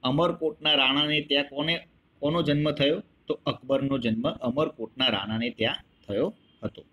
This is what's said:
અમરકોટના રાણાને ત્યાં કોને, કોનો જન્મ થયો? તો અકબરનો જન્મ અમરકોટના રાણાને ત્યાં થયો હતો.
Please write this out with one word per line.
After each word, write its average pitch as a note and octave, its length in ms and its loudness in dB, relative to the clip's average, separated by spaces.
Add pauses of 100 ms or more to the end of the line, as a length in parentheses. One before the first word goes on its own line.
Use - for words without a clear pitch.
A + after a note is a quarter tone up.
અમરકોટના D#3 720 0
રાણાને C#3+ 460 2
ત્યાં C#3+ 240 0
કોને, D3+ 420 -4 (320)
કોનો D#3+ 240 0
જન્મ D3 280 2
થયો? D3 320 2 (240)
તો - 200 -4
અકબરનો C3+ 520 0
જન્મ A#2 300 0
અમરકોટના C3 800 -2
રાણાને A2 420 -2
ત્યાં - 340 -2 (240)
થયો C3 260 0 (300)
હતો. - 280 -10